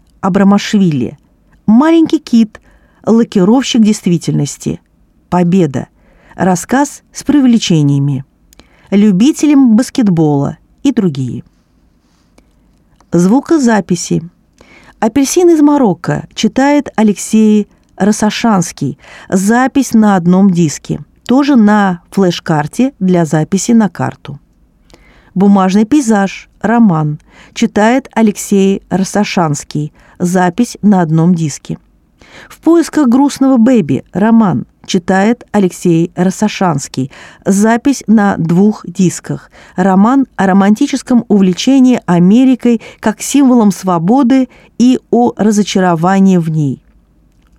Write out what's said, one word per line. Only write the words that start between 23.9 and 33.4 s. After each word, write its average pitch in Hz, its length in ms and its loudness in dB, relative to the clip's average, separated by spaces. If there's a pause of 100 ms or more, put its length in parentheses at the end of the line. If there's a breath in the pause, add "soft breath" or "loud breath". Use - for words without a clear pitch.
«Бумажный 196 520 2
пейзаж», 220 640 -2 (120)
роман. 175 580 0 (360 soft breath)
Читает 233 580 0
Алексей 196 760 0
Рассашанский. 175 1000 -4 (280 soft breath)
Запись 180 640 -2
на 196 180 2
одном 165 320 2
диске. 165 460 -6 (680 loud breath)
«В - 120 -20
поисках 311 480 0
грустного 269 500 0